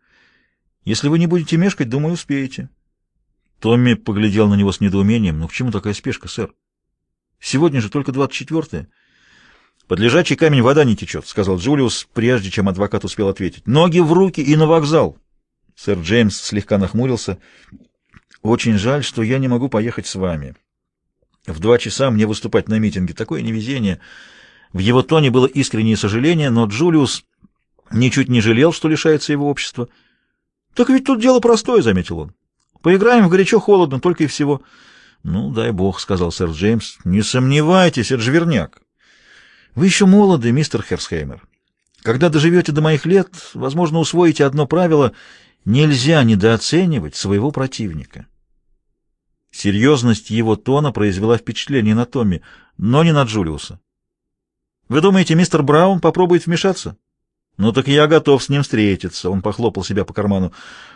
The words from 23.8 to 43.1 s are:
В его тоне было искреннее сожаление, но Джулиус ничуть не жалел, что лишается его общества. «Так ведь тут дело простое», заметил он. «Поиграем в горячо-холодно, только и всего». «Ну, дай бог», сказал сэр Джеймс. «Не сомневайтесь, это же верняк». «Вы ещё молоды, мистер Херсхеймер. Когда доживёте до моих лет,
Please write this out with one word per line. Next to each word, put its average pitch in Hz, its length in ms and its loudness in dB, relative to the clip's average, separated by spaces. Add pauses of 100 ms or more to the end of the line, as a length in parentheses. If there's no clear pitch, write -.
В 90 60 -6
его 120 240 2
тоне 147 280 2
было 127 140 4
искреннее 113 500 0
сожаление, 135 540 0
но 117 160 2
Джулиус 143 580 0 (680)
ничуть 123 360 0
не 120 140 0
жалел, 117 320 2
что 156 160 -4
лишается 156 420 0
его 143 180 -2
общества. 123 380 -8 (840)
«Так 247 160 0
ведь 262 160 2
тут 247 160 -2
дело 254 180 4
простое», 233 420 2
заметил 92 380 -2
он. 76 140 -12 (480)
«Поиграем 196 460 4
в - 20 4
горячо-холодно, 185 720 2
только 175 220 -2
и 143 40 0
всего». 143 360 -4 (600)
«Ну, 147 280 -4
дай 113 200 -4
бог», 92 280 -2
сказал 90 320 -4
сэр 87 180 -4
Джеймс. 101 560 -2
«Не 95 160 0
сомневайтесь, 147 920 2
это 123 100 -2
же 120 100 -2
верняк». 160 500 -2 (960)
«Вы 165 120 2
ещё 196 200 2
молоды, 185 460 4
мистер 143 280 -2
Херсхеймер. 73 640 -8 (580)
Когда 127 280 0
доживёте 165 420 2
до 147 100 0
моих 156 240 0
лет, 180 220 2 (260)